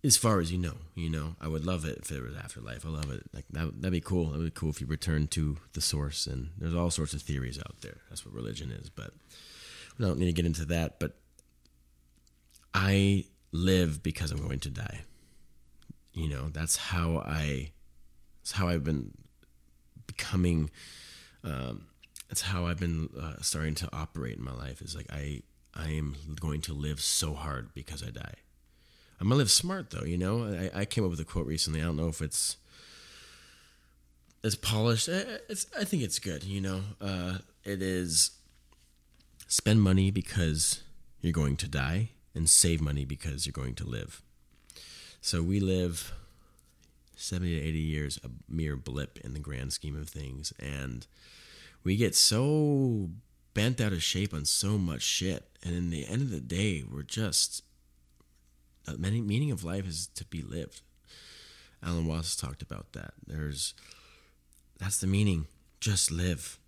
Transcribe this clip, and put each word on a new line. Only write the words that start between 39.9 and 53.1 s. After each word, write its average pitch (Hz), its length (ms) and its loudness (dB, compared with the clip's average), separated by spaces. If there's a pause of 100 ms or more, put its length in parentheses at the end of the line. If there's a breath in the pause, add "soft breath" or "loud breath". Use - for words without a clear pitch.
because 82 720 0 (400)
you're 85 100 2
going 73 260 2
to 92 100 -4
die, 76 420 0 (260)
and 80 140 2
save 82 320 6
money 71 240 0
because 69 400 -6
you're 69 80 -6
going 64 220 -4
to - 100 -6
live." 55 360 -8 (1000 loud breath)
So 85 200 0
we 98 200 2
live 90 500 2 (1040 loud breath)
seventy 87 420 0
to 76 80 0
eighty 80 140 0
years, 76 460 -2
a 64 40 -8 (200)
mere 78 260 0
blip 67 480 -6
in 62 100 -8
the 73 60 -6
grand 69 320 -6
scheme 73 240 -6
of 78 140 -8
things, 69 500 -8
and 67 480 -8 (760 loud breath)
we 95 120 2
get 113 200 2
so 135 920 4 (440)